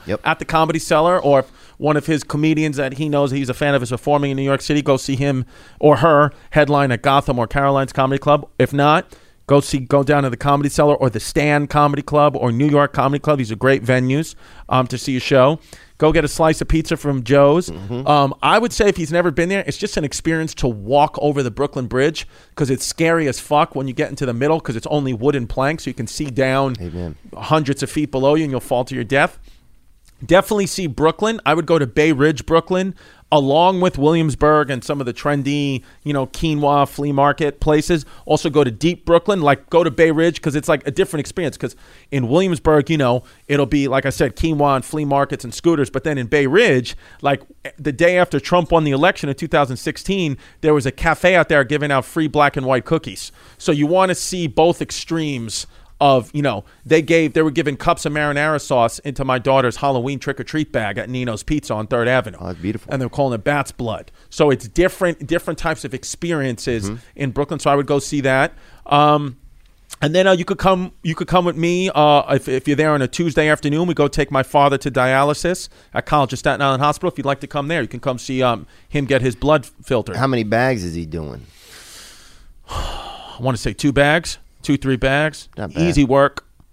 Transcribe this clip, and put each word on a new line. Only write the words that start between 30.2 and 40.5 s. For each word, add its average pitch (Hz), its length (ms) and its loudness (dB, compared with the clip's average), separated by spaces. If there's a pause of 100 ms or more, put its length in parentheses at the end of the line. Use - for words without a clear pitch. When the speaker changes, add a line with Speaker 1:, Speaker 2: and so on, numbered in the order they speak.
Speaker 2:
Definitely 196 420 2
see 185 200 -4
Brooklyn. 165 580 0
I 147 80 2
would 165 120 -2
go 165 140 2
to 139 80 -2
Bay 151 240 2
Ridge, 147 340 2
Brooklyn, 185 480 0 (380)
along 156 480 4
with 180 180 0
Williamsburg 151 720 2
and 127 140 -6
some 143 160 -6
of 131 60 -4
the 120 80 -4
trendy, 143 680 -2 (200)
you 147 80 -6
know, 135 160 -2
quinoa 147 600 0
flea 143 260 -6
market 143 480 0
places, 151 440 2 (200)
also 156 240 0
go 147 140 4
to 127 80 -2
deep 156 340 -2
Brooklyn, 170 360 4
like, 143 280 2
go 170 140 4
to 165 80 0
Bay 165 200 4
Ridge, 160 300 2
'cause 147 140 -2